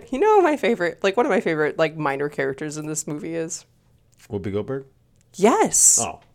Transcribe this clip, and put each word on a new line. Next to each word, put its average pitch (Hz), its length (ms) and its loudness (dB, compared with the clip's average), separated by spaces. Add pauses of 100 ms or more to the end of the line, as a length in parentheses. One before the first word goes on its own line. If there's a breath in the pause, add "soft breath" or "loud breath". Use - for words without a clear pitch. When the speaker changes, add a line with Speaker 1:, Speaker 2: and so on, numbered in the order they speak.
(120)
Speaker 1:
you 262 80 0
know 415 220 6
my 302 160 4
favorite, 180 460 -2
like, 196 140 0
one 240 80 4
of 196 60 0
my 190 100 2
favorite, 151 380 0
like, 160 180 0
minor 143 320 -2
characters 147 480 -6
in 151 80 -8
this 156 220 -8
movie 156 260 -8
is? 165 320 -8 (640)
Speaker 2:
Whoopi 101 240 -6
Goldberg? 127 320 -6 (480)
Speaker 1:
Yes. - 680 2
Speaker 2:
Oh, 95 200 -6 (160)